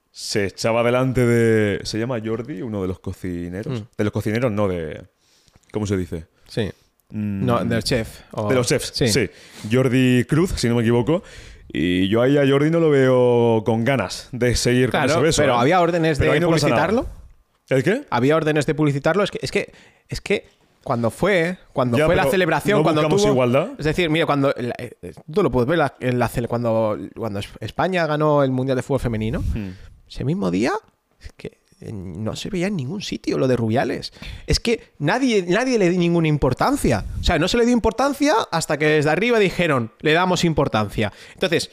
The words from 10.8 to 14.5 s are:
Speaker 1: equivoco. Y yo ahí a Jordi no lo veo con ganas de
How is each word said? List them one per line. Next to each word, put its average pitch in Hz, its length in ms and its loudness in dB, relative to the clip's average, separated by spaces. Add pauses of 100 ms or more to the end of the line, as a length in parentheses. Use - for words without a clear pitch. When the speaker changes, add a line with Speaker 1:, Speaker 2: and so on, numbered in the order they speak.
Speaker 1:
equivoco. 120 400 2 (460)
Y 90 400 0
yo 113 140 2
ahí 139 160 4
a 143 100 4
Jordi 139 220 2
no 165 80 2
lo 160 120 2
veo 123 760 4
con 113 200 0
ganas 117 480 -2
de 120 220 0